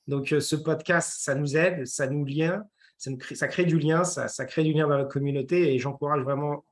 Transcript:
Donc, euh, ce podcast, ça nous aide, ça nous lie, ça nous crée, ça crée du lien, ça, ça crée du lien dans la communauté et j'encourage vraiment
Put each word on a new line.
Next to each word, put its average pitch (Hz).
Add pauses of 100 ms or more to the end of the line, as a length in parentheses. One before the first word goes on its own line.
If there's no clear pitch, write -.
Donc, 139
euh, 147
ce 147
podcast, 160
ça 139
nous 143
aide, 160
ça 135
nous 147
lie, 151 (480)
ça 135
nous 131
crée, 131
ça 143
crée 180
du 165
lien, 160
ça, 135
ça -
crée -
du 156
lien 151
dans 143
la 135
communauté 139
et -
j'encourage 139
vraiment 143